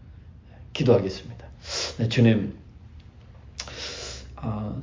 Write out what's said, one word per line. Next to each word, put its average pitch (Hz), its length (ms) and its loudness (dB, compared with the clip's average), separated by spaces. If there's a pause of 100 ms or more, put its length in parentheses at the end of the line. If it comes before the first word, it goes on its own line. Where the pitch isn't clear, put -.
(720)
기도하겠습니다. 98 760 2 (520)
네, 226 100 2
주님, 113 480 6 (1800)
아, 107 460 -4